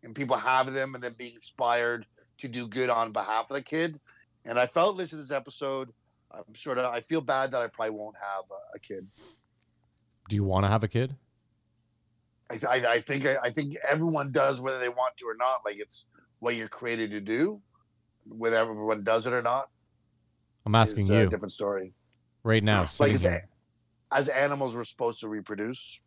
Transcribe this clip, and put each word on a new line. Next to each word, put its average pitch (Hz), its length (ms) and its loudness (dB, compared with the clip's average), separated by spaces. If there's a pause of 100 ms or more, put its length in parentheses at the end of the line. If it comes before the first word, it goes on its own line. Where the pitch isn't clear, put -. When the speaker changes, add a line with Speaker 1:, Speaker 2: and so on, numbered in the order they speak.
Speaker 1:
and 117 100 -16
people 131 220 0
having 131 380 2
them 135 200 -2
and 123 80 -10
then 120 160 -8
being 120 160 -12
inspired 120 720 0 (320)
to - 80 -10
do 120 220 -6
good 127 200 0
on 113 220 2
behalf 107 400 -2
of 135 60 -4
the 139 60 -4
kid. 160 360 -4 (460)
And 120 140 -2
I 127 80 6
felt 180 300 2
listening 160 260 -8
to 135 60 -14
this 143 80 -4
episode, 135 540 -6 (400)
I'm - 240 -18
sort 127 240 -4
of, 127 80 0
I 120 160 -2
feel 160 180 -2
bad 135 300 0
that 127 100 -2
I 117 60 -2
probably 110 240 -4
won't 107 260 -10
have 98 340 -8
a, 98 260 -16
a - 20 -14
kid. 95 280 -12 (1200)
Speaker 2:
Do 104 80 0
you 101 80 2
wanna 95 240 2
have 107 160 2
a 107 40 -2
kid? 131 280 -2 (1300)
Speaker 1:
I, - 40 -10
th-, 110 100 -6
I, 123 280 4
I 117 80 4
think, 139 260 -2
I, 139 160 4
I 123 80 0
think 143 260 -4 (140)
everyone 156 400 0
does 139 280 4
whether 131 200 -4
they 123 100 0
want 123 300 -2
to 123 80 -10
or 113 80 -4
not. 123 320 0
Like, 104 120 -6
it's - 280 -12 (320)
what 120 160 0
you're 113 140 -4
created 117 420 -4
to 104 100 -6
do, 143 400 0 (640)
whether 113 300 0
everyone 110 460 0
does 113 240 2
it 123 80 -2
or 120 80 0
not 123 260 0 (960)
Speaker 2:
I'm 104 100 2
asking 110 320 6
Speaker 1:
is 95 40 2
a 107 120 8
Speaker 2:
you 98 60 6
Speaker 1:
different 92 240 -4
story. 98 400 -4 (500)
Speaker 2:
right 110 220 4
now, 104 180 6
Speaker 1:
Like, 95 80 -2
Speaker 2:
sitting 143 260 4
Speaker 1:
as, 90 60 2
Speaker 2:
here. 87 260 0 (640)
Speaker 1:
as 135 160 2
animals, 139 460 0
we're 120 100 -6
supposed 117 360 -4
to 113 80 -10
reproduce. 107 800 -8